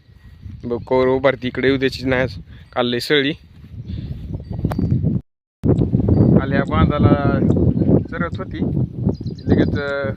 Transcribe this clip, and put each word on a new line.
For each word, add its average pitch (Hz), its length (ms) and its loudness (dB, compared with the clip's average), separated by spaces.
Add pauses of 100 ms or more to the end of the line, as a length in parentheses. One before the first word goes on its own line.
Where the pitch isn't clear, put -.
(640)
बघ, 120 200 -6
कवर 131 220 2
उभारती, 131 400 0
इकडे 127 220 -2
येऊ 139 80 4
द्यायची 127 280 -4
नाही 127 180 0
आज. - 160 -6 (340)
काल 123 140 -2
लय 120 120 -2
सळली. 143 340 0 (3000)
काल 135 140 0
या 139 180 2
बांधाला 143 680 4 (720)
चरत 165 280 -6
होती, 185 200 -10 (920)
लगेच, 151 180 4
अ, 139 480 -4